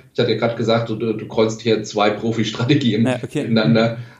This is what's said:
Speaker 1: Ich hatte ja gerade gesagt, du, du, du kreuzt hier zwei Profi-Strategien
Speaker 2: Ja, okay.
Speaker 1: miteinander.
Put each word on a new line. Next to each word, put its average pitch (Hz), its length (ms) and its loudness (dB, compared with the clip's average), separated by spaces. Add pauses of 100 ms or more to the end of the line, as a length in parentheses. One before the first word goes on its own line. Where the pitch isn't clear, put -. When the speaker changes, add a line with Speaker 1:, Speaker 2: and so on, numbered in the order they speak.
(140)
Speaker 1:
Ich - 60 -4
hatte 117 120 2
ja 110 60 0
gerade 113 180 -2
gesagt, 113 340 0
du, 110 60 -4
du, 113 180 -4
du 107 140 -8
kreuzt 110 340 0
hier 110 220 0
zwei 104 280 0
Profi-Strategien 117 920 0
Speaker 2:
Ja, 127 160 0
okay. 143 220 -6
Speaker 1:
miteinander. 113 540 2 (220)